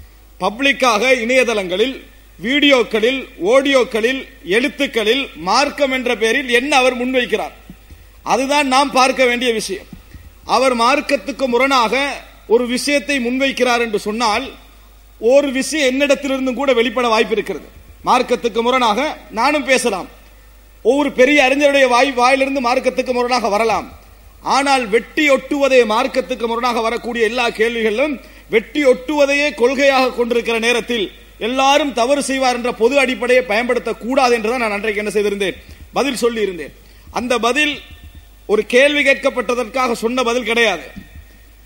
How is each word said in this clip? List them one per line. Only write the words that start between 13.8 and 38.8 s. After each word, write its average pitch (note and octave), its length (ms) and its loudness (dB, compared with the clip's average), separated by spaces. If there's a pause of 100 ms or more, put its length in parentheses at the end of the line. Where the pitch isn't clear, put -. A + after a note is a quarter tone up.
என்று G#3 220 -4
சொன்னால், A3+ 400 -2 (760)
ஒரு C#4 300 4
விஷயம் C4 400 0
என்னிடத்திலிருந்தும் C4 680 0
கூட C#4 120 2
வெளிப்பட A#3+ 340 0
வாய்ப்பு A3 300 0
இருக்கிறது. F#3 320 -8 (400)
மார்க்கத்துக்கு A#3 540 0
முரணாக B3 440 0 (240)
நானும் C4 400 -2
பேசலாம், G#3+ 380 -2 (760)
ஒவ்வொரு C#4 280 2
பெரிய C#4+ 340 4
அறிஞருடைய C#4 400 4
வாய், B3 320 2
வாயிலிருந்து C4+ 480 2
மார்க்கத்துக்கு B3 480 -2
முரணாக A#3+ 340 -2
வரலாம். G3+ 400 -2 (540)
ஆனால் C4+ 440 0
வெட்டி A#3 420 -2
ஒட்டுவதே C4 560 2
மார்க்கத்துக்கு A#3+ 640 -2
முரணாக A#3 340 -2
வரக்கூடிய A3+ 440 -2
எல்லா A#3+ 260 -2
கேள்விகளிலும் A#3 600 -2 (360)
வெட்டி A3+ 360 -2
ஒட்டுவதையே C#4+ 680 2
கொள்கையாக C4 600 2
கொண்டிருக்கிற A#3 460 -2
நேரத்தில் A#3 460 0 (340)
எல்லாரும் C4+ 540 2
தவறு C4 300 0
செய்வார் C4 360 0
என்ற A#3 140 -4
பொது B3 260 0
அடிப்படையை B3 440 0
பயன்படுத்தக்கூடாது A#3+ 920 0
என்றுதான் A#3 280 -2
நான் G#3 140 -4
அன்றைக்கு G#3 260 -4
என்ன G3+ 100 -6
செய்திருந்தேன், G3+ 460 -2 (320)
பதில் A#3+ 300 -2
சொல்லியிருந்தேன். G3 520 -4 (380)
அந்த A#3+ 280 -2
பதில் C#4 340 0 (760)
ஒரு G#3+ 160 2
கேள்வி C#4+ 380 4